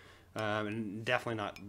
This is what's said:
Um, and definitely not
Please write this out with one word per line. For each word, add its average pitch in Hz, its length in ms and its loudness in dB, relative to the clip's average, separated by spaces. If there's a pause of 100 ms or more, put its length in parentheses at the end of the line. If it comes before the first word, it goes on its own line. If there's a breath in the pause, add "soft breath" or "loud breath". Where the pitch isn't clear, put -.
(340 loud breath)
Um, 107 320 2
and 107 380 -2
definitely 120 320 2
not 101 220 -2 (100)